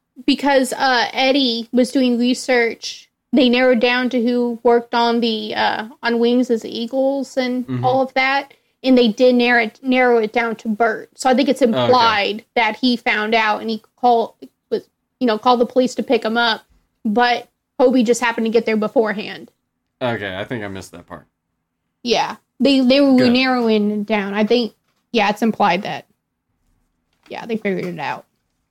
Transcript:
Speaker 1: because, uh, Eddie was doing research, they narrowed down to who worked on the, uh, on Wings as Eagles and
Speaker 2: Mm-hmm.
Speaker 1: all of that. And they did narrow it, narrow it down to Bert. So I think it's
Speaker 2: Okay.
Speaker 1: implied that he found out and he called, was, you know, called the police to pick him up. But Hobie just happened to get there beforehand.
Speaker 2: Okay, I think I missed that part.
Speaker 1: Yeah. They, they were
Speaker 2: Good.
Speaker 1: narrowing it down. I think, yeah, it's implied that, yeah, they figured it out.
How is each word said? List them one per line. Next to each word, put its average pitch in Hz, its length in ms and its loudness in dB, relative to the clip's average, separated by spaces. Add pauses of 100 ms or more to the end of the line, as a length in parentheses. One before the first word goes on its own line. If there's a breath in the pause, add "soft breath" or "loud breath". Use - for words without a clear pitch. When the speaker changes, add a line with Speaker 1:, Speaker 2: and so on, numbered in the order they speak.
(260)
Speaker 1:
because, 269 480 2
uh, 254 400 0
Eddie 262 580 0
was 247 200 0
doing 254 260 0
research, 240 920 -2 (240)
they 254 160 4
narrowed 254 300 2
down 247 320 0
to 254 120 0
who 240 400 -2
worked 233 320 2
on 233 240 2
the, 220 360 -4
uh, 214 320 -2 (160)
on 233 160 -2
Wings 240 300 2
as 226 140 -2
Eagles 262 760 -4
and 254 300 -4
Speaker 2:
Mm-hmm. 247 180 -6
Speaker 1:
all 262 160 2
of 262 120 -4
that. 269 400 -2 (300)
And 262 140 4
they 240 100 4
did 254 280 4
narrow 240 280 2
it, 220 200 -8
narrow 254 360 2
it 214 120 -4
down 233 260 -2
to - 120 -10
Bert. 220 480 -2
So 269 120 0
I 262 40 4
think 254 160 2
it's 269 120 0
Speaker 2:
Okay. 240 100 2
Speaker 1:
implied 226 760 2 (100)
that 220 220 0
he 247 180 0
found 214 380 -2
out 214 280 0
and 220 80 -8
he 220 120 -6 (160)
called, 233 380 0 (340)
was, - 180 -6 (320)
you 254 80 -2
know, 214 120 0
called 247 200 2
the 247 60 2
police 254 300 0
to 233 80 -6
pick 226 200 0
him 220 140 -2
up. 226 240 -2 (420)
But 240 460 0 (300)
Hobie 254 260 4
just 233 160 0
happened 233 240 -2
to 220 60 -2
get 220 140 0
there 220 120 -2
beforehand. 208 720 -4 (500)
Speaker 2:
Okay, 104 360 -6
I 101 80 -6
think 113 180 -8
I 101 40 -8
missed 95 240 -12
that 87 160 -20
part. 78 180 -18 (760)
Speaker 1:
Yeah. 214 320 -2 (240)
They, 269 220 4
they 262 200 4
were 269 160 4
Speaker 2:
Good. 247 160 4
Speaker 1:
narrowing 233 580 0
it 208 140 -6
down. 202 280 -4
I 214 120 0
think, 240 280 0 (380)
yeah, 208 180 0
it's 208 120 -4
implied 202 400 0
that, 143 240 -10 (1200)
yeah, - 180 -14
they 226 120 -6
figured 185 280 -4
it 175 140 -10
out. 135 260 -8 (460)